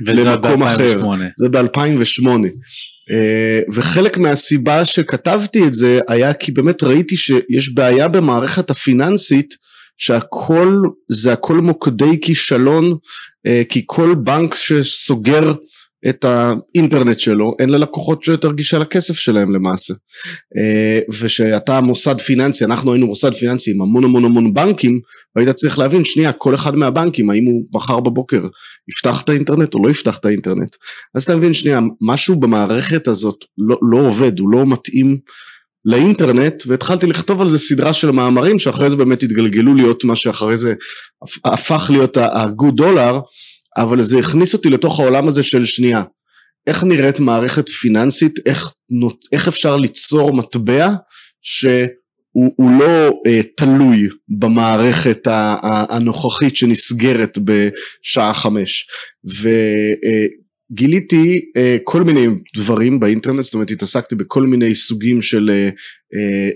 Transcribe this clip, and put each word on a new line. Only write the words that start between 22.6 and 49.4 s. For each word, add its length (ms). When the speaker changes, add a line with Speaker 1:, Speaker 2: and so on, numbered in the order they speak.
Speaker 2:
אנחנו 280
היינו 140
מוסד 260
פיננסי 380
עם 100
המון, 220
המון, 220
המון 280
בנקים, 460
והיית 200
צריך 240
להבין, 240
שנייה, 280
כל 240
אחד 200
מהבנקים, 540
האם 160
הוא 280
מחר 260
בבוקר 420
יפתח 300
את 80
האינטרנט 440
או 120
לא 40
יפתח 280
את 80
האינטרנט. 500
אז 80
אתה 120
מבין, 180
שנייה, 260
משהו 380
במערכת 680
הזאת 300
לא, 240
לא 260
עובד, 320
הוא 120
לא 160
מתאים 500
לאינטרנט, 840
והתחלתי 400
לכתוב 340
על 60
זה 100
סדרה 360
של 180
מאמרים, 480
שאחרי 300
זה 60
באמת 280
התגלגלו 520
להיות 280
מה 120
שאחרי 420
זה 160
הפ-, 220
הפך 480
להיות 240
ה-, 80
ה-good 560
dollar, 380
אבל 260
זה 160
הכניס 340
אותי 160
לתוך 300
העולם 280
הזה 160
של 220
שנייה, 380
איך 160
נראית 360
מערכת 500
פיננסית, 760
איך 280
נות-, 420
איך 160